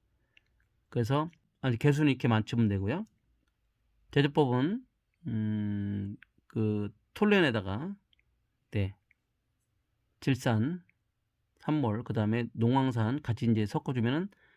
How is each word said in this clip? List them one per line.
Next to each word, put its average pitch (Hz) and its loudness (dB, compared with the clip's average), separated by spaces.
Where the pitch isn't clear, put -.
그래서 135 0
아주 123 0
개수는 147 4
이렇게 131 0
맞추면 113 2
되고요. 101 -2
제조법은, 147 2
음, 104 -4
그 107 -2
톨렌에다가, 151 0
네, 98 -4
질산 123 -2
삼 151 -2
몰, 117 -2
그다음에 113 -2
농황산 120 0
같이 117 -4
이제 110 2
섞어주면은, 139 -2